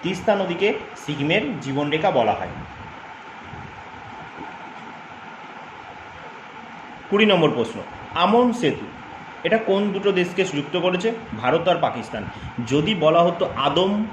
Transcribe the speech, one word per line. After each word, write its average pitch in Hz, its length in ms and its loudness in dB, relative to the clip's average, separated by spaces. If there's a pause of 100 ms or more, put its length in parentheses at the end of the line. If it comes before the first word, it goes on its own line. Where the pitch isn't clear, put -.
তিস্তা 190 320 2
নদীকে 190 380 2 (320)
সিকিমের 147 540 0
জীবনরেখা 143 520 2
বলা 110 220 4
হয়। 92 160 -4 (4000)
কুড়ি 208 160 6
নম্বর 170 260 6
প্রশ্ন, 113 300 -2 (340)
আমন 220 380 6
সেতু 131 320 0 (580)
এটা 214 140 4
কোন 202 320 2
দুটো 196 220 2
দেশকে 180 320 2
যুক্ত 147 360 -2
করেছে? 180 320 2 (260)
ভারত 147 300 2
আর 175 140 6
পাকিস্তান। 113 420 -2 (440)
যদি 151 280 4
বলা 160 280 6
হতো 175 320 2
আদম 180 580 2